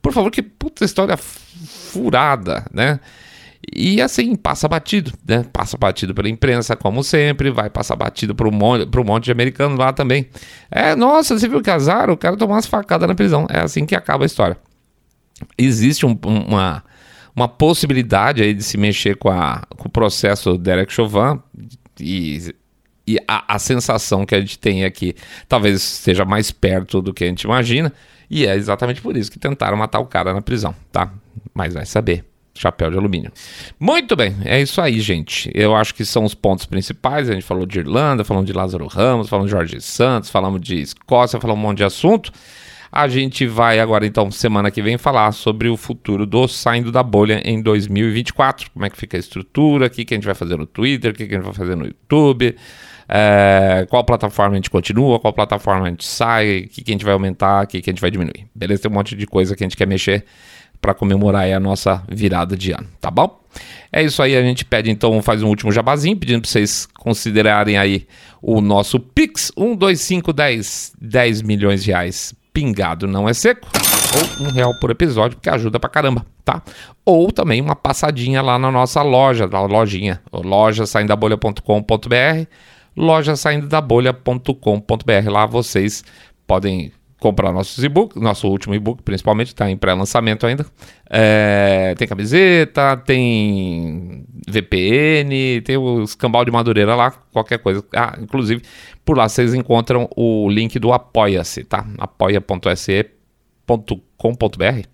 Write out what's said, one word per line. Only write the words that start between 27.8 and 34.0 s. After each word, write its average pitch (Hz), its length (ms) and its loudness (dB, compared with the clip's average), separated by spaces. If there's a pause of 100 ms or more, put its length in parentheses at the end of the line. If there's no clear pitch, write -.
e 147 160 0
é 98 80 0
exatamente 107 460 -2
por 175 160 -6
isso 104 160 -4
que - 80 -20
tentaram 113 360 -2
matar 107 220 -2
o 120 80 -2
cara 92 260 -2
na 98 100 -4
prisão, 107 300 -4 (200)
tá? 92 200 -4 (400)
Mas 87 220 -6
vai - 120 -10
saber. 101 380 -2 (340)
Chapéu 87 320 -2
de 85 60 -4
alumínio. 98 340 -2 (480)
Muito 247 380 0